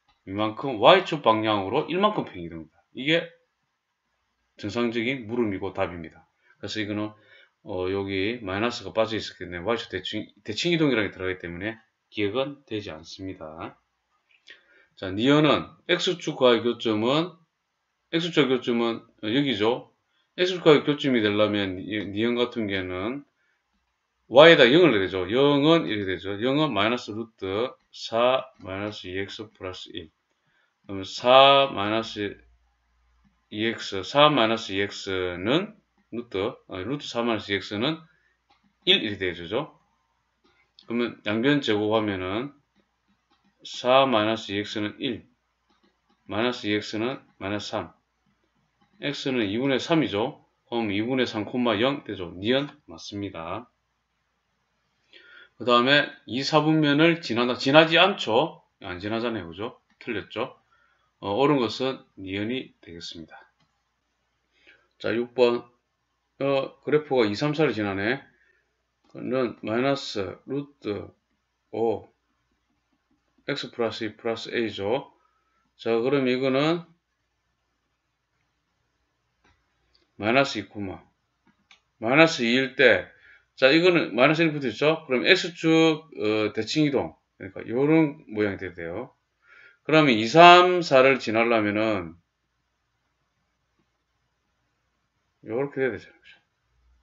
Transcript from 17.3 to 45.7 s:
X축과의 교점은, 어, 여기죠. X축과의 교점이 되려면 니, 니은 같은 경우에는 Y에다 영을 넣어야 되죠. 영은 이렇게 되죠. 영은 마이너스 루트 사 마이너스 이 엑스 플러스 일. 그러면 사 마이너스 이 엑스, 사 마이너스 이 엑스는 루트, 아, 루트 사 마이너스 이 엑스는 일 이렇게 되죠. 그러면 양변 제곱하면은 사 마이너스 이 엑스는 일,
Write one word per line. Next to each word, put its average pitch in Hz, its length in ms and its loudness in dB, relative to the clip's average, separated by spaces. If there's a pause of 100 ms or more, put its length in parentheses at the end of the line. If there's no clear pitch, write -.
X축과의 165 340 0
교점은, 117 500 -2 (260)
어, 110 40 -6
여기죠. 123 640 0 (460)
X축과의 175 480 4
교점이 143 360 0
되려면 104 540 0
니, 92 300 -8
니은 107 300 -2
같은 120 320 -4
경우에는 98 580 -6 (1040)
Y에다 147 440 10
영을 165 200 6
넣어야 101 100 2
되죠. 92 280 -4
영은 143 560 2
이렇게 101 200 -4
되죠. 95 360 -6
영은 135 320 0
마이너스 113 380 -2
루트 110 580 -6 (220)
사 123 580 -2 (100)
마이너스 98 480 -10
이 90 120 -8
엑스 101 320 -10
플러스 - 420 -14
일. 82 160 -14 (760)
그러면 98 200 -12
사 135 720 6
마이너스 104 640 -4 (1160)
이 107 140 -4
엑스, 107 380 -6
사 147 260 6
마이너스 113 420 0
이 98 100 -2
엑스는 98 920 -4 (360)
루트, 113 420 -6 (160)
아, 92 80 -12
루트 131 280 -8
사 117 160 -6
마이너스 110 300 -4
이 101 40 -2
엑스는 110 420 -6 (880)
일 185 180 2
이렇게 104 140 -6
되죠. 90 640 -6 (1080)
그러면 117 380 -6
양변 127 360 2
제곱하면은 107 880 -2 (1120)
사 131 420 2
마이너스 110 460 0
이 101 80 -4
엑스는 104 400 -6
일, 107 280 -8 (960)